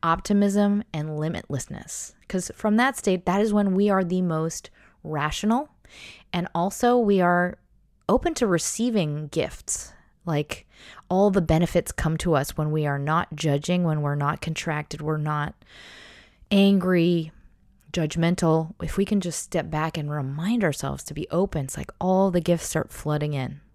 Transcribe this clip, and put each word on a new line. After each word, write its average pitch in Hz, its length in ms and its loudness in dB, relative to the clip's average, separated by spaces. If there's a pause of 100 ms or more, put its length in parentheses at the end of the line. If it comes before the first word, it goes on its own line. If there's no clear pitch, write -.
optimism 202 800 2 (100)
and 156 160 -4
limitlessness. - 1040 -6 (140)
'Cause 185 280 -4
from 214 220 0
that 254 200 2
state, 185 280 0
that 190 160 2
is 214 120 2
when 202 200 2
we 202 160 4
are 190 140 4
the 185 180 0
most 165 480 -2 (340)
rational. 156 680 -2 (640)
And 175 200 -2
also 220 440 2
we 202 240 4
are 175 360 2 (520)
open 269 260 2
to 233 120 2
receiving 170 800 0
gifts. - 680 -6 (320)
Like, 151 420 -4 (420)
all 196 220 4
the 190 100 2
benefits 170 500 2
come 160 260 -2
to 165 180 0
us 139 220 -2
when 151 140 -2
we 156 140 0
are 143 140 -2
not 156 360 -2
judging, 156 480 0
when 156 180 0
we're 143 140 -2
not 147 260 -2
contracted, 156 600 -6
we're 156 160 -2
not 151 380 -4 (960)
angry, 180 800 4 (600)
judgmental. 165 880 0
If - 160 -4
we 196 80 2
can 202 160 0
just 175 200 -6
step - 280 -4
back 156 280 -4
and 147 140 -4
remind 151 520 -2
ourselves 139 420 -2
to - 80 -12
be 147 180 -8
open, 170 340 0
it's 135 120 -10
like 139 220 -10
all 190 300 2
the 175 120 2
gifts 165 260 0
start - 240 -4
flooding 151 420 -4
in. 139 280 -6 (140)